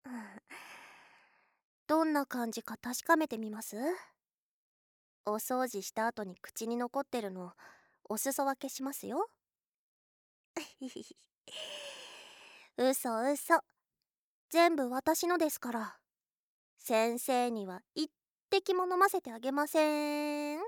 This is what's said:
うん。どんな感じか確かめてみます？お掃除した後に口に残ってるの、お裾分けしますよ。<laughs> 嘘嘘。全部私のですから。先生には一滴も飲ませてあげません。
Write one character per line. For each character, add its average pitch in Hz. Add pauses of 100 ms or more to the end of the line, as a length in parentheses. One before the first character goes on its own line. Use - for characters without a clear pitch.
う 254
ん。 208 (1400)
ど 320
ん 320
な 285
感 233
じ 226
か 220
確 -
か 330
め 311
て 226
み 220
ま 214
す？ - (1500)
お 208
掃 254
除 202
し -
た 220
後 226
に 185
口 -
に 233
残 247
っ 277
て 240
る 202
の、 180 (480)
お 220
裾 269
分 269
け 269
し -
ま 277
す -
よ。 277 (1300)
<laughs> - (1600)
嘘 254
嘘。 320 (840)
全 339
部 254
私 311
の 349
で 311
す -
か 240
ら。 220 (800)
先 233
生 247
に 208
は 185 (120)
一 302 (380)
滴 381
も 370
飲 359
ま 392
せ 370
て 240
あ 226
げ 254
ま 294
せ 294
ん。 330